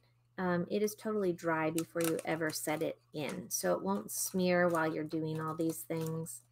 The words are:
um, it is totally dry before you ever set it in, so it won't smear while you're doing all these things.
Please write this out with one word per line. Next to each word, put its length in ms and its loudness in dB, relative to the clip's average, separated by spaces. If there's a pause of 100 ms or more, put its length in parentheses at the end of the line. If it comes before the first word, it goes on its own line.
(380)
um, 340 2
it 100 2
is 140 0
totally 380 0
dry 380 2
before 320 -2
you 200 2
ever 280 0
set 300 -2
it 160 -2 (160)
in, 360 -6
so 240 0
it 100 -2
won't 280 -2
smear 580 4
while 200 2
you're 140 -2
doing 380 -2
all 120 -2
these 260 0
things. 600 -4 (120)